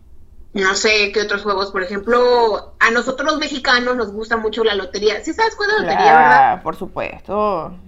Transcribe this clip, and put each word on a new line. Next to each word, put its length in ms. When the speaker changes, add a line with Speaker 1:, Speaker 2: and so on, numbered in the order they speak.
Speaker 1:
no 200
sé 380
qué 80
otros 240
juegos, 260
por 140
ejemplo, 960
a 100
nosotros 400
los 80
mexicanos 560
nos 160
gusta 260
mucho 280
la 100
lotería. 500
¿Sí 80
sabes 220
cuál 160
es 60
la 60
lotería, 280
Speaker 2:
Claro, 80
Speaker 1:
verdad? 460
Speaker 2:
por 100
supuesto. 1000